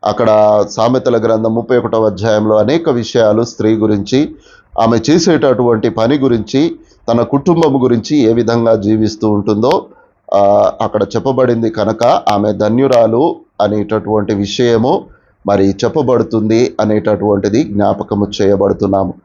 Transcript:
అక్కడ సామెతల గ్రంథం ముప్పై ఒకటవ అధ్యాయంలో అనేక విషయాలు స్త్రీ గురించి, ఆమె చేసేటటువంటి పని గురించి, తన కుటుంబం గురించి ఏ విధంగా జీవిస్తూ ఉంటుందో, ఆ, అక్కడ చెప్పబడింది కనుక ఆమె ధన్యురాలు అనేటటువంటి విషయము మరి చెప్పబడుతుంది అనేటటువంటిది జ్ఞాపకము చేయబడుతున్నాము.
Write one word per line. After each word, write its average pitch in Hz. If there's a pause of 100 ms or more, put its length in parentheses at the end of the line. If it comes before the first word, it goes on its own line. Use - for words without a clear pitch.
అక్కడ 107
సామెతల 123
గ్రంథం 110
ముప్పై 117
ఒకటవ 110
అధ్యాయంలో 107
అనేక 143
విషయాలు 113
స్త్రీ 110
గురించి, 107 (440)
ఆమె 113 (100)
చేసేటటువంటి 127
పని 117
గురించి, 131 (360)
తన 117
కుటుంబం 139
గురించి 120
ఏ 113
విధంగా 117
జీవిస్తూ 107
ఉంటుందో, 107 (480)
ఆ, 101
అక్కడ 107
చెప్పబడింది 117
కనుక 110
ఆమె 104
ధన్యురాలు 117 (260)
అనేటటువంటి 104
విషయము 117 (420)
మరి 98
చెప్పబడుతుంది 113
అనేటటువంటిది 104
జ్ఞాపకము 101 (140)
చేయబడుతున్నాము. 98 (120)